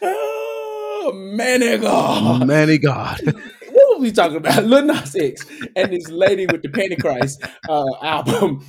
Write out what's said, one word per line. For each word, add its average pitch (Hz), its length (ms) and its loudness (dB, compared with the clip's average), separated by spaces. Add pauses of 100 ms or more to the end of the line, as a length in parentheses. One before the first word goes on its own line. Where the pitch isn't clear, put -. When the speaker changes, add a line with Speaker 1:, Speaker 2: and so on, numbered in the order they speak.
Speaker 1:
Oh, - 1120 -6
Manny 226 640 -2
God. 208 680 0
Speaker 2:
Manny 151 320 4
God. 131 420 -2
<laughs> 185 140 -2 (360)
Speaker 1:
What 494 280 6
were 262 40 0
we 226 80 0
talking 165 260 2
about? 165 280 2
Lil 277 200 6
Nas - 300 -2
X - 300 -4 (300)
and 190 180 0
this 165 160 -8
lady 190 380 2
with 160 160 -2
the 143 60 -8
Penny 185 260 -4
Christ, 139 480 -4 (260)
uh, 147 160 0 (160)
album. 151 680 -2